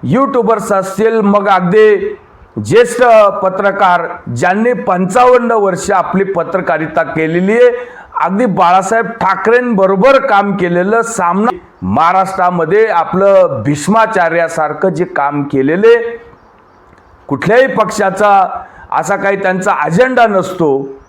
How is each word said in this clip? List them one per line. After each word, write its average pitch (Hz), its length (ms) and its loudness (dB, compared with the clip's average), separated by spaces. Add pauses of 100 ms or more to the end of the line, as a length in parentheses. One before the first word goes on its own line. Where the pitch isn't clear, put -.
यूट्यूबर्स 220 680 0
असतील, 202 480 -2
मग 202 280 2
अगदी 196 680 2 (480)
ज्येष्ठ 233 380 2 (400)
पत्रकार 190 920 -2
ज्यांनी 196 360 0
पंचावन्न 233 760 2
वर्ष 202 400 -2
आपली 190 340 0
पत्रकारिता 170 800 -4
केलेली 160 500 -2
आहे, 240 360 2 (320)
अगदी 190 260 0
बाळासाहेब 190 600 2
ठाकरेंबरोबर 220 1200 0
काम 202 300 0
केलेलं, 180 460 0
सामना 202 540 -2 (260)
महाराष्ट्रामध्ये 180 1040 0
आपलं 180 800 2
भीष्माचार्यासारखं 165 1200 -2
जे 170 160 -2
काम 147 380 -4
केलेले, 208 800 0 (1080)
कुठल्याही 202 380 2
पक्षाचा 202 960 0 (300)
असा 196 240 -2
काही 196 260 -2
त्यांचा 190 400 -2
अजेंडा 233 440 2
नसतो 156 640 -2 (200)